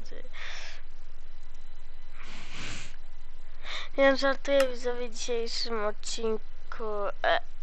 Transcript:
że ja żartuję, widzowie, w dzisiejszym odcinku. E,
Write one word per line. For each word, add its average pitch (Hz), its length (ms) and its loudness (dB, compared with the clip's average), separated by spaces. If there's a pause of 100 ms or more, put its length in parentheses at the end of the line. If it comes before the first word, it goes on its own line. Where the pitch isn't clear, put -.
(100)
że 175 60 -2 (3750)
ja 269 140 6
żartuję, 269 520 2
widzowie, 247 400 -2
w 214 60 -2
dzisiejszym 233 720 0
odcinku. 214 1200 0 (180)
E, - 160 4 (220)